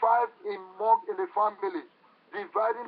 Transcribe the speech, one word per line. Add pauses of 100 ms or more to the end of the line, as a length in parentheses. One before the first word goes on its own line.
five (160)
in (160)
monk
in
the
family, (480)
dividing